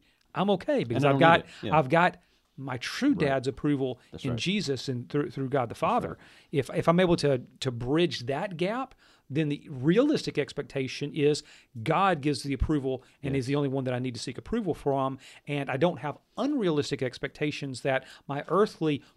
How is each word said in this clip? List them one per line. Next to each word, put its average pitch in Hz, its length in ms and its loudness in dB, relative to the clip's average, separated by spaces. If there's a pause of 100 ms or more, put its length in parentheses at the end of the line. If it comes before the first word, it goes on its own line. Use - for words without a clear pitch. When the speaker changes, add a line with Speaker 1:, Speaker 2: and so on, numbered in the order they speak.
(340)
Speaker 1:
I'm 190 160 0
okay 202 340 2
because 120 180 0
Speaker 2:
And 147 40 4
I - 40 8
Speaker 1:
I've 139 40 6
Speaker 2:
don't 139 60 2
Speaker 1:
got, 165 200 8
Speaker 2:
need - 40 -8
it. - 280 -14
Yeah. 151 60 6
Speaker 1:
I've 139 100 2
got 165 280 4 (400)
my 131 220 -8
true - 320 -2
Speaker 2:
Right. 233 80 0
Speaker 1:
dad's 135 300 0
approval 135 520 -2 (120)
Speaker 2:
That's - 120 -12
Speaker 1:
in 135 60 -2
Speaker 2:
right. 120 80 -2
Speaker 1:
Jesus 139 500 -2
and 123 200 -6
through, 143 220 -2
through 135 180 -6
God 127 160 0
the 104 100 -8
Speaker 2:
That's - 60 -14
Speaker 1:
Father." 170 300 0
Speaker 2:
right. - 80 -12 (340)
Speaker 1:
If, 135 220 0
if 135 140 2
I'm 170 120 6
able 175 160 6
to, 135 260 0 (180)
to 135 120 -2
bridge 123 540 -2
that 165 300 -6
gap, 226 380 -4 (340)
then 147 200 0
the 147 200 -6
realistic 170 720 2
expectation 139 760 -4
is 147 300 2 (400)
God 165 380 2
gives 139 240 -2
the 139 100 -4
approval 131 480 -2 (220)
and 135 100 -2
Speaker 2:
Yes. 135 60 0
Speaker 1:
is 117 60 -4
the 139 100 0
only 143 120 0
one 135 160 -2
that 127 80 -2
I 123 60 -2
need 127 160 -4
to 113 60 -10
seek - 180 -8
approval 214 340 -2
from, 135 460 -2 (300)
and 143 200 -4
I 135 100 -2
don't 147 200 2
have 139 180 -8 (200)
unrealistic 185 640 0
expectations 135 800 -6
that 131 240 0 (240)
my 139 180 -6
earthly 160 560 0 (140)